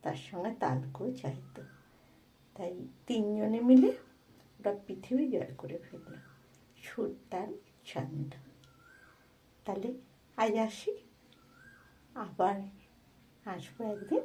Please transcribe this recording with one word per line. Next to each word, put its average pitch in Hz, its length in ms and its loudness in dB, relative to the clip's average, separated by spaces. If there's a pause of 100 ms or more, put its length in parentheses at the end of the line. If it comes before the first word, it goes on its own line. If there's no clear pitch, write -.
তার 156 120 -4
সঙ্গে 185 460 -6
তালকেও 135 520 -2
চাইতো। - 500 -10 (920)
তাই 180 320 -8 (200)
তিনজনে 214 540 0
মিলে 254 280 12 (720)
ওরা 202 140 0 (120)
পৃথিবী 269 420 0
জয় 190 300 -2
করে - 200 -10
ফেলল, - 360 -16 (680)
সুর, - 320 -6 (160)
তাল, 202 240 -6 (300)
ছন্দ। 135 500 -6 (1300)
তাহলে 202 300 -6 (420)
আজ 220 200 2
আসি, 220 360 -2 (1200)
আবার 196 460 0 (840)
আসবো 190 400 -10
একদিন 214 400 0